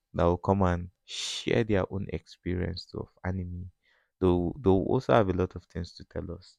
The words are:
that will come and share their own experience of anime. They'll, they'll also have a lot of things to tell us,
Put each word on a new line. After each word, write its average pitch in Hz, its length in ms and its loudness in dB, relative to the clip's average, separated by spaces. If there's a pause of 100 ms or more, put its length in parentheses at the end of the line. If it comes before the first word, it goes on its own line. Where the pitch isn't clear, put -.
(140)
that 85 100 2
will 87 140 4
come 98 240 2
and 87 260 0 (160)
share - 600 -2
their 101 280 2
own 98 200 -4
experience 90 800 -6
of - 140 -8 (160)
anime. 90 460 -6 (500)
They'll, 90 380 4
they'll 98 300 4
also 131 240 0
have 113 160 4
a 90 60 0
lot 92 220 -2
of - 80 -16
things - 300 -10
to - 100 -20
tell 85 280 -10
us, 90 260 -18